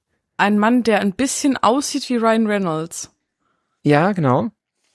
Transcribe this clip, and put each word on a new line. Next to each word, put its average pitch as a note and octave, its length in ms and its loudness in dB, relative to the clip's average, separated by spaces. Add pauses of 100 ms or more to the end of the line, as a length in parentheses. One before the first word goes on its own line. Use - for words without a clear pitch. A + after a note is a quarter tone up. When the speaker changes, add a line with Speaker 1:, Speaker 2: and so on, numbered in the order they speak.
(360)
Speaker 1:
ein G#3 220 2
Mann, A#3 240 2
der G#3+ 180 2
ein G3 120 0
bisschen C4+ 440 -2
aussieht C4+ 520 -2
wie B3 80 -2
Ryan A3+ 320 0
Reynolds. E3+ 640 -4 (720)
Speaker 2:
Ja, D3 300 4
genau. E3+ 380 0 (440)